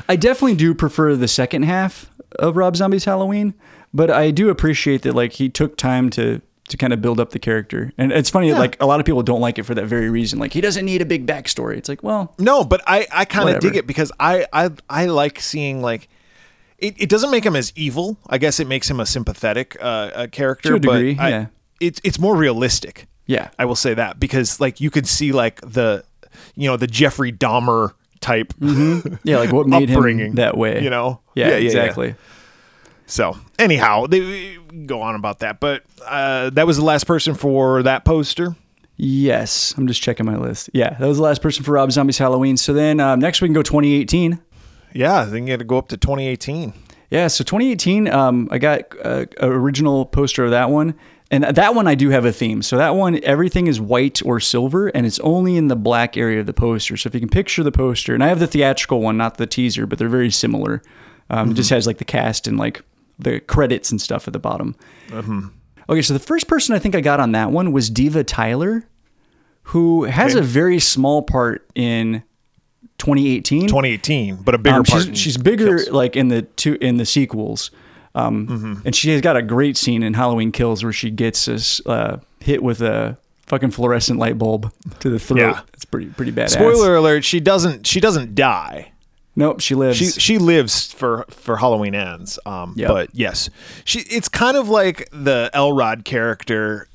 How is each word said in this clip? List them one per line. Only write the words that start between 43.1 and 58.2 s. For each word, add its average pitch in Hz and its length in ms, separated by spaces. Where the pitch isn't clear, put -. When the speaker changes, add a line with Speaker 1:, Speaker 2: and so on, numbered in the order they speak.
Speaker 1:
next 160 260
we 180 60
can 160 60
go 151 100
twenty 147 300
eighteen. 165 480
Speaker 2:
Yeah, 147 300
then 113 240
you 131 60
gotta 120 100
go 123 140
up 131 120
to 110 80
twenty 135 300
eighteen. 131 460
Speaker 1:
Yeah, 170 200
so - 140
twenty 240 280
eighteen, 202 380
um, 127 420
I - 60
got, 147 240
uh, 123 220
an 127 100
original 135 560
poster 135 400
of 120 60
that 120 180
one. 151 260
And 143 120
that 202 320
one 220 120
I 151 60
do 135 160
have 127 160
a 113 80
theme. 107 300
So 127 140
that 160 180
one, 185 280
everything 170 440
is 127 120
white 123 460
or 117 140
silver, 135 480
and 123 180
it's 110 140
only 180 380
in 156 100
the 127 80
black 117 420
area 113 220
of 104 80
the 107 60
poster. 113 440
So - 100
if 110 60
you 123 60
can 110 100
picture - 320
the 147 100
poster, 127 440
and 123 80